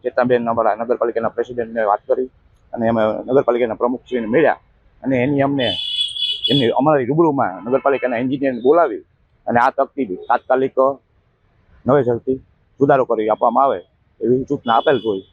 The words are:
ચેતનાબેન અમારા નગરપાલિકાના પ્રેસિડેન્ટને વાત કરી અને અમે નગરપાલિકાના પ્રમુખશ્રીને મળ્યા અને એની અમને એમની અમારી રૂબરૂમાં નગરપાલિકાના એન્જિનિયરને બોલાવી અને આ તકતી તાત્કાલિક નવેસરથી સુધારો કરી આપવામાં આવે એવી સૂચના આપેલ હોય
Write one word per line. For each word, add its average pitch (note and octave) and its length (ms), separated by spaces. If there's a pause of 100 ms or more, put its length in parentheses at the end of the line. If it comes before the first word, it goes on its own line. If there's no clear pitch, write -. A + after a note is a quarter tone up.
ચેતનાબેન B2 500
અમારા A2 240
નગરપાલિકાના A#2 580
પ્રેસિડેન્ટને A#2 540
વાત G#2 200
કરી B2+ 200 (440)
અને A#2 180
અમે A2+ 120 (220)
નગરપાલિકાના B2 560
પ્રમુખશ્રીને A#2+ 520
મળ્યા C3+ 260 (440)
અને C3+ 200
એની C#3 240
અમને C#3 200 (840)
એમની B2+ 280
અમારી C#3 300
રૂબરૂમાં C#3 580
નગરપાલિકાના B2+ 560
એન્જિનિયરને C3 440
બોલાવી C#3+ 360 (440)
અને A#2 180
આ C3+ 120
તકતી C3 420 (100)
તાત્કાલિક B2+ 500 (1040)
નવેસરથી B2 520 (420)
સુધારો C#3 320
કરી A2 220
આપવામાં A#2+ 340
આવે G#2 120 (420)
એવી B2 280
સૂચના A#2+ 300
આપેલ C3 260
હોય G2 260